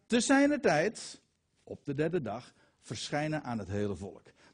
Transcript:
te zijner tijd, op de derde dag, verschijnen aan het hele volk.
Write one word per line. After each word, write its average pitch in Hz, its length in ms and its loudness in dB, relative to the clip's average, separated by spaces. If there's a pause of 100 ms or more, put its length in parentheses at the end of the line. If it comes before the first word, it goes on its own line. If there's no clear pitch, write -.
te 233 140 4
zijner 277 420 4
tijd, 175 600 0 (420)
op - 220 -14
de 143 80 -6
derde 160 280 0
dag, 110 320 -8 (260)
verschijnen 151 640 -4
aan 120 140 -4
het 98 100 -8
hele 101 280 -2
volk. 92 280 -12 (300)